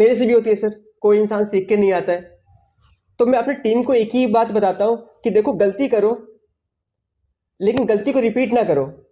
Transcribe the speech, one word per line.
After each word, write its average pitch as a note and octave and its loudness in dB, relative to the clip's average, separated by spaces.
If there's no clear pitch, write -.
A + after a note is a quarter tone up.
मेरे A#3 4
से A#3+ 0
भी A3+ 2
होती A3+ 2
है G#3 2
सर, G#3 -4
कोई G#3 4
इंसान G#3+ -2
सीख F#3+ -2
के G#3 0
नहीं G3 2
आता F3+ -2
है। F3 -6
तो A#3+ 2
मैं B3 2
अपनी C#4 -2
टीम A#3+ 0
को C4+ 0
एक A3+ 0
ही B3 2
बात A3+ 0
बताता G3+ 0
हूँ A#3 -2
कि A#3 0
देखो A3 0
गलती G3+ -2
करो, A3 -2
लेकिन A#3+ 0
गलती G#3 -2
को C4+ 0
repeat A#3 -2
ना A#3 2
करो। D3 -4